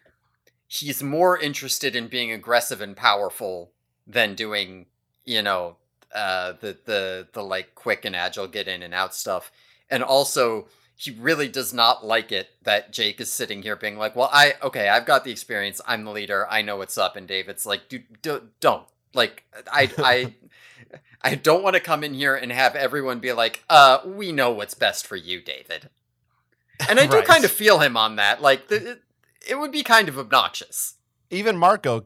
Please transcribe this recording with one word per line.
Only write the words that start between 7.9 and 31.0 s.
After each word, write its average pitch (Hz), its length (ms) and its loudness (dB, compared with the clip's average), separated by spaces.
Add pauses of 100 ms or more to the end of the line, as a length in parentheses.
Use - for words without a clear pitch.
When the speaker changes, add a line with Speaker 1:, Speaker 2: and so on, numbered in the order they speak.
Speaker 1:
and 95 100 -6
agile 92 300 -6
get 95 200 -10
in 92 160 -8
and 87 120 -12
out 92 200 -2
stuff. - 380 -8 (380)
And 135 120 0
also, 127 640 0 (280)
he - 140 -12
really 135 380 -2
does 120 260 -8
not 120 320 2
like 113 260 0
it 95 160 -6 (140)
that 104 320 -2
Jake 107 260 -4
is 113 100 -10
sitting 107 320 -8
here 107 140 -8
being 104 220 -8
like, 107 180 -6
"Well, 127 160 2
I, 143 300 6
okay, 123 260 -2
I've 113 180 2
got 135 180 2
the 127 80 -10
experience. 101 540 -8
I'm 113 180 -6
the 107 80 -12
leader. 101 360 -4
I 107 140 -2
know 104 140 -8
what's 98 200 -10
up." 92 200 -2
And 92 120 -16
David's 95 380 -8
like, 101 240 -6
"Dude, 120 320 -18
d-, 147 160 -6 (220)
don't. 120 260 0 (260)
Like, 117 320 0 (280)
I, 139 260 0
I, 127 360 2 (880)
Speaker 2:
<laughs> - 0 -
Speaker 1:
I 135 140 0
don't 160 260 2
wanna 190 180 2
come 151 240 -2
in 147 100 -8
here 135 220 0
and 123 160 -8
have 127 240 2
everyone 131 440 -2
be 123 120 -2
like, 113 380 -2
'Uh, 135 340 10
we 190 280 -10
know 131 180 2
what's 104 240 -6
best - 320 -2
for 101 100 -12
you, 90 240 -10
David.'" 71 480 -14 (1000)
And 233 120 4
I 294 60 6
do 427 100 4
Speaker 2:
Right. 440 100 4
Speaker 1:
kind 330 180 6
of 185 60 4
feel 214 280 4
him 135 180 2
on 110 200 0
that. 104 260 2
Like, 139 260 4
th-, - 140 -2
it, 240 200 -14 (460)
it 254 100 -2
would 285 140 -6
be 285 100 -4
kind 220 260 6
of 135 100 -8
obnoxious. - 800 -2 (340)